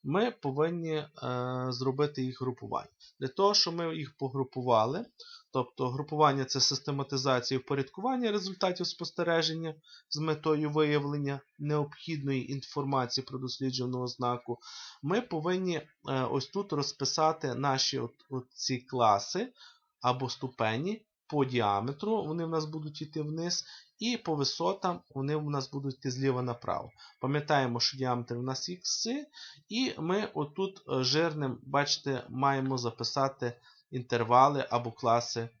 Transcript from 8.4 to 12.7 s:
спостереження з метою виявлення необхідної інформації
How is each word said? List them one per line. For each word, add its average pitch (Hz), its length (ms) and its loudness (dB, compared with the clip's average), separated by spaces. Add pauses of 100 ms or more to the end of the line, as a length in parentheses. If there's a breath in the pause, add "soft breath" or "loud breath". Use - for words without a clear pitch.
спостереження 165 880 0 (340 loud breath)
з 147 100 -6
метою 151 520 2
виявлення 147 680 2 (180)
необхідної 147 960 -2
інформації 135 720 -2